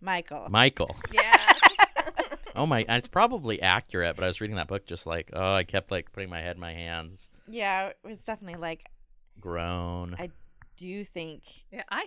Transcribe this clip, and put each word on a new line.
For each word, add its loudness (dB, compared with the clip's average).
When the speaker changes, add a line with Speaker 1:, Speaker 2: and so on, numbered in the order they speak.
Speaker 1:
Michael. -4
Speaker 2:
Michael. 4
Speaker 3:
Yeah. 8
<laughs> 4
Speaker 2:
Oh 0
my, 4
and 2
it's -4
probably 0
accurate, 2
but -2
I 2
was -2
reading -6
that -4
book -6
just -12
like, -6
oh, 0
I 2
kept, -4
like, -4
putting -10
my -8
head -8
in -16
my -10
hands. -10
Speaker 1:
Yeah, -4
it -12
was -16
definitely -10
like, -8
Speaker 2:
Grown. -6
Speaker 1:
I -10
do -12
think -12
Speaker 3:
Yeah, -14
I -6